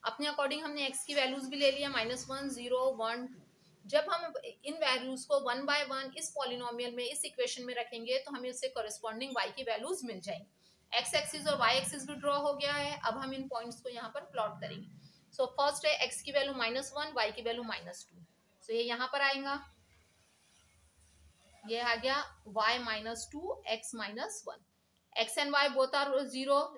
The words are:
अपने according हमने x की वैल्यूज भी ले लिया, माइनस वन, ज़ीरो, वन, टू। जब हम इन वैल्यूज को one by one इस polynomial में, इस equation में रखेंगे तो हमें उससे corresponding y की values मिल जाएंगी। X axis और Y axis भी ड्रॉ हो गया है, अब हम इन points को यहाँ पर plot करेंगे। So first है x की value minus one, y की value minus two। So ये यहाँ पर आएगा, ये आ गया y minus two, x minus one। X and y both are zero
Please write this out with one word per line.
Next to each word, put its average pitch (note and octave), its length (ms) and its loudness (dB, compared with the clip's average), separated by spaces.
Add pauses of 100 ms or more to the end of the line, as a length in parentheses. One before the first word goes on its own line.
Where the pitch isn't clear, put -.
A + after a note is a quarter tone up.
अपने A3+ 240 -2
according D4 360 0
हमने D4 260 -2
x - 180 -6
की C#4+ 80 -2
वैल्यूज C4 340 0
भी C#4+ 60 -6
ले C#4 160 6
लिया, C#4+ 180 0
माइनस B3 400 -2
वन, C4+ 200 -4
ज़ीरो, B3 420 0
वन, A#3 360 -2
टू। - 140 -16 (440)
जब D4 240 4
हम E4+ 240 -2 (320)
इन D4 80 -4
वैल्यूज C4 520 0
को D4 100 2 (160)
one B3+ 140 0
by C#4+ 120 4 (100)
one C4+ 300 -4
इस D#4 180 -6
polynomial B3 600 -4
में, B3 80 -4
इस C#4 220 -2
equation B3 400 -2
में B3 100 -6
रखेंगे A#3+ 440 -2
तो C#4 120 -10
हमें B3+ 180 -4
उससे B3+ 180 -4
corresponding A3+ 680 -4
y G#3 180 0
की C4 80 -6
values A#3 400 -2
मिल G#3+ 160 -6
जाएंगी। - 760 -8
X - 160 0
axis D4+ 340 0
और C#4+ 100 2
Y A#3+ 200 6
axis C4+ 300 -2
भी D4 60 -6
ड्रॉ C#4+ 240 2
हो C#4+ 160 2
गया C#4+ 200 0
है, C#4+ 320 -2
अब A3+ 120 0
हम C4+ 160 -4
इन C4+ 140 -6
points A#3 340 -8
को B3+ 80 -6
यहाँ A#3 200 -8
पर - 120 -8
plot G#3+ 400 -2
करेंगे। - 260 -8 (460)
So C4 180 2
first C#4+ 340 2
है D4+ 240 4
x - 120 -6
की C#4+ 100 -8
value C#4 220 2
minus B3 440 0
one, D4+ 220 -4
y G#3+ 160 4
की B3 60 -8
value A#3 220 -2
minus F3 480 -8
two। - 120 -20 (400)
So - 80 -8
ये A#3 120 2
यहाँ A#3+ 300 0
पर C#4 80 2
आएगा, C#4 320 2 (2000)
ये A3+ 160 -2
आ A#3+ 160 4
गया C4 220 2 (400)
y A3+ 220 6
minus A3+ 520 -2
two, F4 300 -6 (120)
x - 220 -6
minus A3+ 520 -6
one। - 180 -14 (500)
X A3+ 220 2
and C#4+ 180 4
y C#4+ 120 8 (100)
both C4 240 4
are C#4+ 300 4
zero C4+ 280 4 (180)